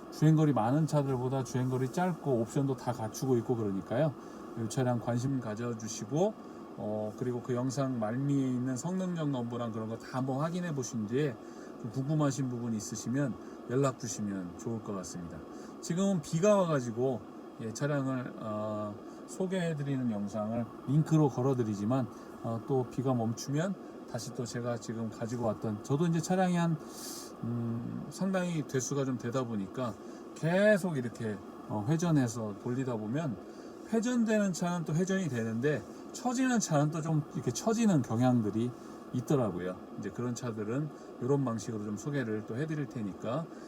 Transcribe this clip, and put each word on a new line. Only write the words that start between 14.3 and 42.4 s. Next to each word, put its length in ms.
좋을 240
것 120
같습니다. 420
지금은 400
비가 340
와가지고, 640
예, 140
차량을, 680
어, 540
소개해드리는 840
영상을 540
링크로 400
걸어드리지만, 760
어, 240
또 240
비가 220
멈추면 640
다시 240
또 120
제가 320
지금 320
가지고 380
왔던, 360
저도 220
이제 140
차량이 360
한, 220
음, 640
상당히 540
대수가 420
좀 140
되다 260
보니까 480
계속 600
이렇게, 400
어, 200
회전해서 720
돌리다 340
보면 400
회전되는 600
차는 320
또 80
회전이 340
되는데 540
처지는 480
차는 300
또 120
좀 200
이렇게 160
처지는 520
경향들이 680
있더라고요. 640
이제 100
그런 260
차들은 540
이런 240
방식으로 400
좀 140
소개를 480